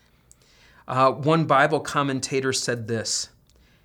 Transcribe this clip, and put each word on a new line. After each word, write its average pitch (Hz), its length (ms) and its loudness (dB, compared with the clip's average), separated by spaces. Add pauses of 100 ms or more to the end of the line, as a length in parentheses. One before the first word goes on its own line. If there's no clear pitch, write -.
(880)
Uh, 131 240 4
one 151 340 2
Bible 147 340 4
commentator 135 720 -2
said 120 340 -4
this, 110 420 -4 (560)